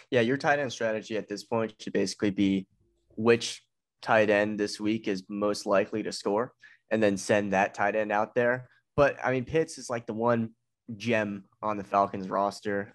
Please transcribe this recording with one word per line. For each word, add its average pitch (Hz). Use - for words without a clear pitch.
Yeah, 123
your 123
tight 147
end 131
strategy 110
at 95
this 101
point 113
should -
basically 101
be 98
which 117
tight 107
end 104
this 104
week 110
is 95
most 104
likely 104
to 92
score, 110
and 110
then 101
send 104
that 95
tight 104
end 107
out 107
there. 123
But, 143
I 127
mean, 131
Pitts 160
is, 127
like, 117
the 110
one 113
gem 104
on 107
the 98
Falcons 98
roster. 101